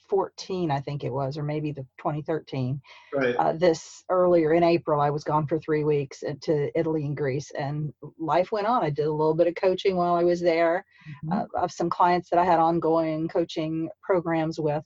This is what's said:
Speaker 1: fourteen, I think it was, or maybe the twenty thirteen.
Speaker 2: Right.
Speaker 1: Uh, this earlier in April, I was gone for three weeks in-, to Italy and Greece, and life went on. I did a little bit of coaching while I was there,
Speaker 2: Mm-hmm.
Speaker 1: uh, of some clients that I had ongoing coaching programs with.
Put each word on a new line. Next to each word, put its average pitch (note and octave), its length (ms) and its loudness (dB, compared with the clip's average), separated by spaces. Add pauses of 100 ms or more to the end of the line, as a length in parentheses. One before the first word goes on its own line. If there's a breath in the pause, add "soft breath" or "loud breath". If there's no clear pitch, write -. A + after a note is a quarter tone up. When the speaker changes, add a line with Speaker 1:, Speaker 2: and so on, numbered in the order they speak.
Speaker 1:
fourteen, F#3 600 -2
I C#3 100 -2
think C#3+ 220 -8
it C3 100 -4
was, C#3 240 -4
or D3+ 60 -6
maybe D3+ 280 -4
the C#3+ 140 -10 (140)
twenty D3+ 240 -4
thirteen. C#3+ 580 -4 (320 loud breath)
Speaker 2:
Right. C3 240 0
Speaker 1:
Uh, D#3 160 0
this D#3+ 560 0
earlier F3 440 4
in F3 100 4
April, E3 360 2
I D3 120 2
was D3 120 -4
gone D3+ 220 0
for D#3 140 -2
three D3+ 240 0
weeks D3 400 -2
in-, C#3+ 160 -6
to D3+ 380 -2
Italy D#3+ 280 0
and D3 100 -4
Greece, C3+ 420 -4
and D3 360 -4 (240)
life D#3+ 340 0
went G3+ 140 -2
on. A#3 180 2
I D#3 60 0
did D3 160 -2
a D#3 60 0
little D#3 240 2
bit E3 100 4
of E3+ 80 0
coaching F#3+ 420 0
while F3 200 2
I E3+ 80 2
was F3 180 2
there, E3+ 420 2 (400 loud breath)
Speaker 2:
Mm-hmm. D#3 80 -6
Speaker 1:
uh, - 320 -4
of F3+ 80 -4
some F3 180 -4
clients F3 400 2
that F3 100 4
I F3 40 4
had F3 160 4
ongoing E3 680 2
coaching D#3+ 600 -2 (140)
programs E3 560 0
with. D3+ 260 -2